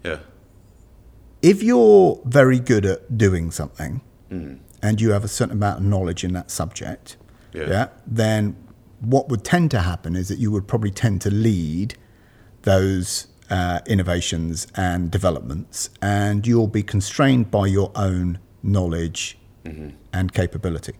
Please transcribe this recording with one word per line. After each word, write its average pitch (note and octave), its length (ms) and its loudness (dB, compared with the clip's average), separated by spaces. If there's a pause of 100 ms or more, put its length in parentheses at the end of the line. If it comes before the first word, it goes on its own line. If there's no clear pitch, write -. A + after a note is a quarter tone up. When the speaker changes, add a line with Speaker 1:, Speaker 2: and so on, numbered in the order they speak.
Speaker 1:
Yeah. D#2 140 -6 (1200)
Speaker 2:
If G3+ 200 6
you're G#3+ 640 6
very C3 340 6
good A2+ 280 2
at F#2+ 320 -4
doing F2+ 320 2
something, D#2 500 -8 (300)
Speaker 1:
Mm. D2+ 280 -12 (240)
Speaker 2:
and G#2+ 180 2
you A2+ 120 4
have G#2 100 2
a G#2 60 -6
certain - 240 -2
amount G2+ 280 -2
of G2 40 0
knowledge F#2+ 400 0
in F2+ 80 -2
that F2+ 180 -8
subject, - 640 -10 (360)
Speaker 1:
Yeah. D2+ 160 -8
Speaker 2:
yeah, G2+ 200 0 (180)
then A2 500 0 (440)
what B2+ 280 0
would A#2 160 -4
tend F3 280 2
to G#2+ 80 0
happen F2 360 -4
is F#2 120 -4
that G#2 100 -6
you A2 120 -2
would G2+ 160 -2
probably G#2+ 240 -2
tend G2+ 320 -2
to G2+ 80 0
lead G2+ 640 -2 (680)
those, F#2+ 640 0 (240)
uh, F2+ 360 -2
innovations F2 880 -2
and F2+ 360 -2
developments, E2 800 -4 (100)
and G#2 460 0
you'll A#2 200 4
be G#2 160 -2
constrained A#2+ 680 0
by G2+ 160 0
your G2 280 0
own F2+ 440 -2 (240)
knowledge F2 760 -2 (300)
Speaker 1:
Mm-hmm. D2+ 240 -14 (220)
Speaker 2:
and F#2 200 -2
capability. F2 680 -4